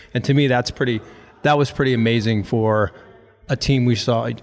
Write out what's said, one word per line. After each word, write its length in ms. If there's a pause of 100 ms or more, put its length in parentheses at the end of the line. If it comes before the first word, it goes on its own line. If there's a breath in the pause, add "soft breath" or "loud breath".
(140 loud breath)
And 120
to 80
me, 140
that's 240
pretty, 280 (440 loud breath)
that 140
was 140
pretty 220
amazing 500
for 480 (560 loud breath)
a 80
team 300
we 100
saw, 340 (140)